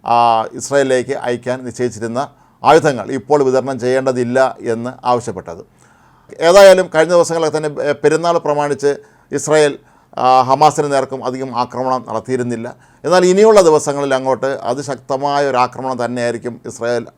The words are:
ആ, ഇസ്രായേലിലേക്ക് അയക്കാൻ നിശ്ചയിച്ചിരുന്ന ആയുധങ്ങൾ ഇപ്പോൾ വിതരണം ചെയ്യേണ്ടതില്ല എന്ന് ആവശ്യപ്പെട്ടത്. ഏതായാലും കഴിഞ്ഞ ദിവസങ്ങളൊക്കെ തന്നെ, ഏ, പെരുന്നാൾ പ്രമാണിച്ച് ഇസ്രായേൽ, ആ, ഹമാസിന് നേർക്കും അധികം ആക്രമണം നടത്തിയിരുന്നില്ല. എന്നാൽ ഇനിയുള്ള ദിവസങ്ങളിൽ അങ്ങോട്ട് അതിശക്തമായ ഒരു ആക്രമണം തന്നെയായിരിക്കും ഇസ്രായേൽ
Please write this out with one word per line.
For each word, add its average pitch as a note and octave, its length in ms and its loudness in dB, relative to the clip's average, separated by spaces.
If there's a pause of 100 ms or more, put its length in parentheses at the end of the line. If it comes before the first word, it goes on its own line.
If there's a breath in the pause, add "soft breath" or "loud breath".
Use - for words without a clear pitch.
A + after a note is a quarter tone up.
ആ, A#2+ 100 0 (360)
ഇസ്രായേലിലേക്ക് C3 600 -2 (120)
അയക്കാൻ B2 380 -8
നിശ്ചയിച്ചിരുന്ന A#2+ 640 -6 (360 soft breath)
ആയുധങ്ങൾ C3+ 480 2
ഇപ്പോൾ C#3 300 0
വിതരണം C3 360 0
ചെയ്യേണ്ടതില്ല B2+ 800 0
എന്ന് A#2 300 -6 (140)
ആവശ്യപ്പെട്ടത്. G#2 760 -6 (600 soft breath)
ഏതായാലും F#3 540 8
കഴിഞ്ഞ D#3+ 160 2
ദിവസങ്ങളൊക്കെ E3 480 0
തന്നെ, D#3 120 -4 (120)
ഏ, C#3+ 100 -2
പെരുന്നാൾ D#3+ 460 0
പ്രമാണിച്ച് D3 520 -2 (420 soft breath)
ഇസ്രായേൽ, D3 460 0 (400 soft breath)
ആ, B2+ 240 4
ഹമാസിന് C#3+ 500 2
നേർക്കും C3 320 -4
അധികം B2+ 340 -6
ആക്രമണം B2 500 -4
നടത്തിയിരുന്നില്ല. A#2+ 680 -6 (280 soft breath)
എന്നാൽ F3+ 200 2
ഇനിയുള്ള G3+ 360 6
ദിവസങ്ങളിൽ D3 540 2
അങ്ങോട്ട് C3 320 -2
അതിശക്തമായ C3+ 1040 -4
ഒരു B2+ 60 -2
ആക്രമണം B2 480 -2
തന്നെയായിരിക്കും A#2+ 640 -6
ഇസ്രായേൽ A#2 400 -6 (120)